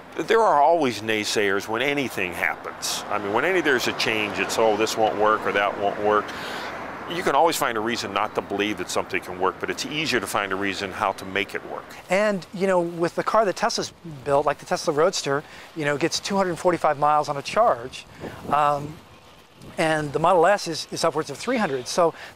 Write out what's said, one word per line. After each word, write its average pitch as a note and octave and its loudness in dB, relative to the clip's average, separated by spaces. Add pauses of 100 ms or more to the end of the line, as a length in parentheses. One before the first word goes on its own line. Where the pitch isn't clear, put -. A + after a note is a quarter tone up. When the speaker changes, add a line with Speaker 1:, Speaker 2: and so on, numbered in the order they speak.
(180)
Speaker 1:
there E3 2
are F3 6
always C#3+ 4
naysayers G#2+ 0
when A2 -2
anything B2+ -2
happens. E2 -6
I G#2 -2
mean, G2+ -4
when A#2+ 2
any, F3+ 2
there's C#3 2
a G#2 -2
change, G#2+ -2
it's, F#2+ -2
"Oh, A2 4
this A2 0
won't G#2+ 2
work G#2+ 4
or F#2+ 0
that G2+ 2
won't G2+ -2
work." G#2 4 (840)
You E3+ -6
can D#3+ 2
always D3+ 4
find B2 0
a A2 -2
reason A2 -4
not G#2 -2
to A2+ 2
believe G2+ -2
that F2+ -8
something F#2+ -4
can F2+ -10
work, F#2 2
but F#2 -4
it's - -6
easier C#3+ -2
to F#2+ -2
find G2+ -2
a - 0
reason F#2+ -4
how G2 0
to - -12
make G2 -4
it - -8
work. - -8 (260)
Speaker 2:
And, G3 0
you F#3+ -2
know, F#3 4
with E3+ -2
the F#3 -2
car A3 4
that F3 0
Tesla's G#3 -2 (320)
built, C#3+ 2
like C#3+ 0
the - -18
Tesla F3 -2
Roadster, D3+ 2 (320)
you D#3 -4
know, D3 0
gets D#3+ 0
two - -2
hundred F#3 2
forty-five D#3+ 2
miles D3 4
on D3 -4
a C#3 -6
charge. C#3 0 (440)
Um, D3 2 (840)
and D#3 0
the D3+ -2
Model E3 6
S G3+ 4
is, D#3 -6
is D#3+ -2
upwards D#3+ 0
of C3+ -8
three B3+ -2
hundred. C3+ -2
So E3+ 2 (220)